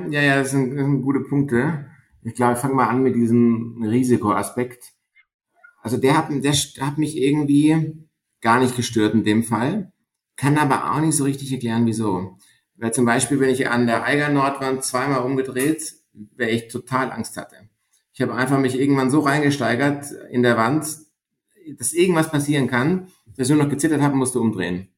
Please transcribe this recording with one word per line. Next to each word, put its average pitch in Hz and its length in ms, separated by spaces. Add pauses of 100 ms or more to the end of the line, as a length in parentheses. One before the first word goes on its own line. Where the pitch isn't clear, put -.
(100)
ja, 147 120
ja, 143 160
das 131 140
sind, 135 240
das 139 100
sind 139 160
gute 135 200
Punkte. 143 640 (380)
Ich 113 120
glaube, 120 180
ich - 60
fange 135 160
mal 123 140
an 127 140
mit 127 120
diesem 117 680
Risikoaspekt. 110 1080 (880)
Also 120 160
der 135 200
hat, 156 120
der 143 240
st-, - 280
hat 143 160
mich 151 200
irgendwie 147 880 (340)
gar 113 180
nicht 123 160
gestört 110 380
in 110 100
dem 107 200
Fall, 123 480 (440)
kann 143 220
aber 120 360
auch 139 80
nicht 156 160
so 139 80
richtig 139 280
erklären, 117 320
wieso. 104 520 (380)
Weil 113 180
zum 123 120
Beispiel, 127 340
wenn 135 100
ich 123 200
an 120 180
der 113 180
Eiger 143 240
Nordwand 139 540
zweimal 131 400
umgedreht, 131 720 (420)
weil 117 120
ich 113 180
total 131 440
Angst - 260
hatte. - 180 (580)
Ich - 80
habe 117 140
einfach 131 240
mich 127 200
irgendwann 135 320
so 151 100
reingesteigert 143 880 (240)
in 123 120
der 120 140
Wand, 131 280 (920)
dass - 160
irgendwas 175 380
passieren 143 360
kann, 143 400 (280)
dass 127 140
ich 151 60
nur 147 80
noch 143 80
gezittert 147 300
habe 143 120
und 135 60
musste 123 200
umdrehen. 92 580